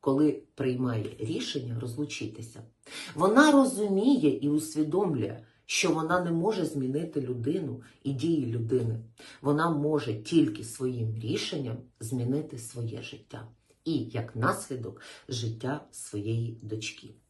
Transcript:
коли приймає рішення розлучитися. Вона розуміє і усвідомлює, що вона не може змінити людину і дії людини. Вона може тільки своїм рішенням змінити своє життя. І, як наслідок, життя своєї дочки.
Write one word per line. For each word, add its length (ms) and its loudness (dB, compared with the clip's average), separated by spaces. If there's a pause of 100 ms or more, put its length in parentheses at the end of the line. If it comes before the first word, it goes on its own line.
коли 420 2 (120)
приймає 640 -2
рішення 600 -6
розлучитися. 800 -8 (520)
Вона 380 8
розуміє 880 6
і 60 2
усвідомлює, 920 0 (260)
що 240 2
вона 340 2
не 60 -2
може 340 2
змінити 560 -2
людину 640 -2 (200)
і 100 -2
дії 340 2
людини. 540 0 (420)
Вона 280 4
може 440 0
тільки 500 2
своїм 540 -4
рішенням 580 -4 (240)
змінити 580 -2
своє 440 -8
життя. 460 -14 (360)
І, 140 0
як 380 -6
наслідок, 640 -2 (280)
життя 520 -4 (100)
своєї 720 -4
дочки. 480 -10 (200)